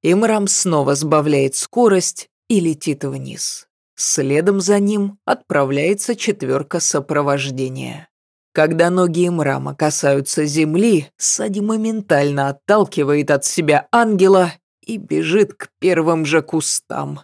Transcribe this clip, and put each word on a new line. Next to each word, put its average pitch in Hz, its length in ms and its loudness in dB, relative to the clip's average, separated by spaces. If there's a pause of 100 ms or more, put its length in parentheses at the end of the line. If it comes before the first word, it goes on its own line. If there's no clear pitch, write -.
Имрам 208 440 2
снова 147 480 0
сбавляет 147 600 0
скорость - 720 0 (200)
и 214 100 4
летит 151 440 -4
вниз. 135 640 -10 (280)
Следом 156 640 0
за 202 200 2
ним 202 460 -2
отправляется 156 920 -2
четвёрка 139 640 -4
сопровождения. 139 1300 -4 (420)
Когда 165 380 2
ноги 180 380 2
Имрама 139 480 -2
касаются 139 680 0
земли, 156 720 0
Сади 208 440 -4
моментально 202 880 0
отталкивает 147 800 0
от 147 160 2
себя 147 460 0
ангела 190 600 4 (300)
и 110 140 -10
бежит 160 560 0
к - 160 -14 (100)
первым 165 460 0
же 151 160 2
кустам. 147 840 -6